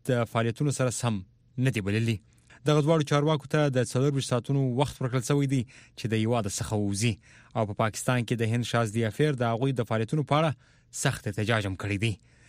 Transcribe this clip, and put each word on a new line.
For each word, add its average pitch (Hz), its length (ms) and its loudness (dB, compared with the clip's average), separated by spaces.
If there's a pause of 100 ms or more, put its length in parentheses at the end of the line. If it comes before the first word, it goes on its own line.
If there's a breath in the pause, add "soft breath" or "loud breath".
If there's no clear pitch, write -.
د 120 220 2
فعالیتونو 117 480 0
سره 127 220 0
سم 107 200 0 (460)
نه 123 100 0
دي 98 120 -2
بللي. 113 280 2 (500 soft breath)
دغه 151 140 6
دواړو 156 320 2
چارواکو 147 400 2
ته 151 240 4
د 123 160 2
څلور 135 240 2
ویشت 127 160 -2
ساعتونو 139 280 0 (200)
وخت 139 160 -2
ورکړل 127 320 -2
شوی 143 240 2
دی 127 160 2
چې - 420 -12
د - 20 -2 (120)
هیواده 113 320 0
څخه - 160 -4
ووځي 104 400 0 (440 loud breath)
او 113 120 2
په 104 160 -2
پاکستان 123 420 0
کې 123 140 -2
د 113 120 0
هند 120 200 -2
شازدي 113 400 0
افیر 147 280 0
د - 20 0 (100)
هغوی 127 260 -2
د 117 120 -2
فعالیتونو 113 380 -2
په 139 100 2
اړه 160 120 2 (540 soft breath)
سخت - 240 -2
احتجاج 107 400 0
هم 92 140 -6
کړی 104 200 -2
دی. 113 100 0 (360 loud breath)